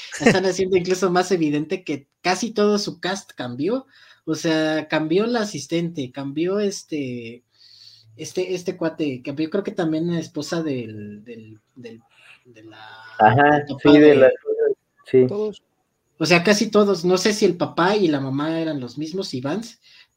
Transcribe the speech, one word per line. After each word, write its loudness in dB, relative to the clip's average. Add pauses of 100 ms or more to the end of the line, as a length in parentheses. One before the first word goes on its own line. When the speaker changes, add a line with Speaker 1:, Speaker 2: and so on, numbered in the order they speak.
(180)
Speaker 1:
ya -6
están 4
haciendo 0
incluso 0
más 2
evidente -2
que -8 (140)
casi -2
todo 2
su -8
cast -8
cambió, -6 (380)
o -4
sea, -2
cambió 0
la -2
asistente, -6
cambió -4
este... -8 (720)
Este, -6
este -8
cuate, -4
cambió -6
creo -4
que -8
también -2
la -2
esposa -8
del, -8
del, -20 (160)
del, -20 (420)
de -20
la, -20 (400)
Speaker 2:
Ajá, 6
Speaker 1:
del 2
papá -12
Speaker 2:
sí, 8
de 10
Speaker 1:
de -
Speaker 2:
la, 8 (800)
sí. 6
Speaker 3:
Todos. -6 (560)
Speaker 1:
O 0
sea, 4
casi 2
todos, 2
no 2
sé 0
si 0
el 2
papá 0
y 2
la 0
mamá -4
eran -4
los -10
mismos, -8
y -6
Vance, -8 (380)